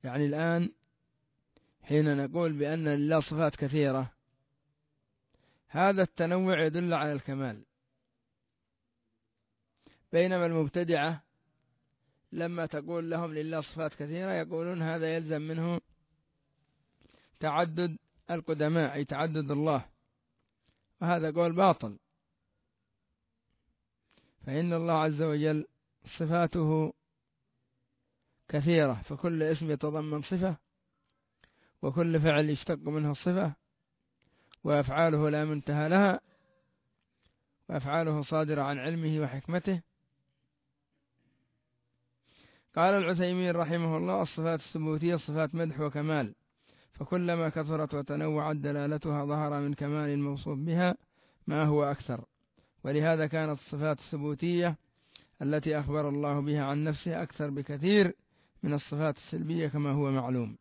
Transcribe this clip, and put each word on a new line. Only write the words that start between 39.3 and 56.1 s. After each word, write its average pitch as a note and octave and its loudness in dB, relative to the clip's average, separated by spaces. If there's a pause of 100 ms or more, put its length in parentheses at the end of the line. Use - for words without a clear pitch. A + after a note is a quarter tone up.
قال F3+ 6
العثيمين F3+ 2
رحمه E3 0
الله: F#3 0
الصفات D#3+ -2
الثبوتية D#3 -2
صفات D#3 -2
مدح D#3+ -2
وكمال، D3 -2 (580)
فكلما E3+ 0
كثرت D3+ -2
وتنوعت D3+ -2
دلالتها D3 -2
ظهر D3 -2
من C#3+ -2
كمال D3 -2
الموصوف C#3+ -2
بها E3+ 2 (500)
ما D3+ 0
هو D3 4
أكثر، C#3 -4 (580)
ولهذا D3+ 2
كانت D3+ -2
الصفات D3+ -2
الثبوتية E3+ -2 (640)
التي D3+ 0
أخبر D3 0
الله C#3+ 0